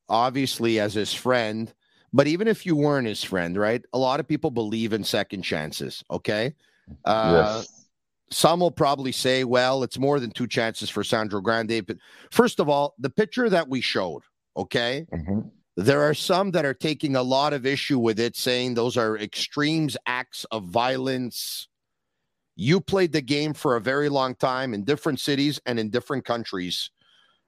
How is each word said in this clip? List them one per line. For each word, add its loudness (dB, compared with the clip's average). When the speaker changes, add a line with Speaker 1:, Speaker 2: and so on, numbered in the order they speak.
Speaker 1:
obviously 2
as 0
his -2
friend, 0
but 6
even 2
if 0
you 4
weren't 4
his -4
friend, -2
right? 2
A 0
lot 2
of -6
people 0
believe -2
in 0
second -2
chances, -6
okay? -2
Uh, 4
Speaker 2:
Yes. -20
Speaker 1:
some 4
will 4
probably 0
say, 0
"Well, 2
it's -6
more 2
than -6
two -4
chances -2
for -2
Sandro -2
Grande." 0
But -6
first 4
of 0
all, 0
the -6
picture -2
that 0
we -4
showed, -4
okay? -4
Speaker 2:
Mm-hmm. -6
Speaker 1:
There 2
are 2
some 0
that 0
are -2
taking -2
a 2
lot 2
of -4
issue 0
with 2
it, 0
saying 0
those 0
are 0
extremes, -2
acts -6
of -6
violence. -2
You 2
played 2
the 0
game 0
for 2
a 0
very 0
long 0
time 0
in -4
different 0
cities 0
and 0
in -2
different -4
countries. -4